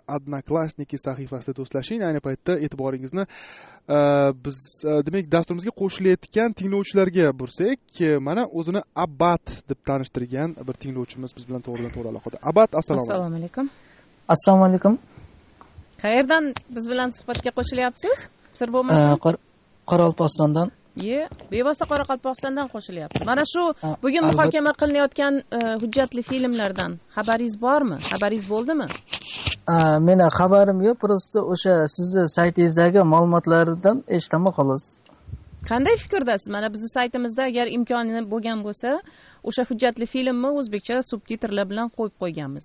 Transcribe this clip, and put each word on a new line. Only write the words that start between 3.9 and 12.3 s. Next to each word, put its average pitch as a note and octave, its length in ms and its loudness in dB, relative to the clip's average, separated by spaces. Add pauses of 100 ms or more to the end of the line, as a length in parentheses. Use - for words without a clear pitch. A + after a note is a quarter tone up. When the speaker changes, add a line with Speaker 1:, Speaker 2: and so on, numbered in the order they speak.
Speaker 1:
biz, C3+ 200 -10 (220)
e, D3+ 220 -2
demak, D#3+ 260 -4
dasturimizga F3 480 -2
qo'shilayotgan G3 800 0
tinglovchilarga F#3+ 800 2
bursak, E3+ 460 -4 (180)
e, D#3 200 2
mana D#3+ 300 -2
o'zini E3 340 -4 (120)
Abbat E3 520 0 (180)
deb - 180 -8
tanishtirgan C3 760 -4
bir B2+ 160 -10
tinglovchimiz B2+ 640 -10
biz B2 80 -20
bilan B2 180 -10
to'g'ridan A#2+ 300 -8
to'g'ri A2+ 180 -8
aloqada. A2 300 -10